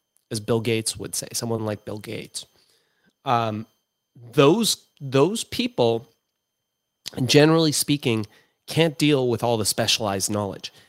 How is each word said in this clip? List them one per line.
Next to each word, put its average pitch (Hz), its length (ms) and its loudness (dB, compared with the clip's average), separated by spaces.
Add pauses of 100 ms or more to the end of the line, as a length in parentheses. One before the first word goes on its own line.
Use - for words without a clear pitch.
(320)
as 113 80 -4
Bill 113 220 0
Gates 110 360 -2
would - 160 -10
say, - 180 -8
someone 113 320 -4
like 107 220 -6
Bill 104 140 -10
Gates, - 480 -12 (760)
um, 113 440 -2 (640)
those, 165 560 4 (120)
those 143 440 0
people, 120 680 -2 (1160)
generally 156 460 6
speaking, 131 540 -2 (400)
can't 160 320 0
deal 147 320 2
with 117 140 -2
all 120 140 2
the 107 80 -2
specialized 107 680 -2
knowledge. 104 420 -6 (160)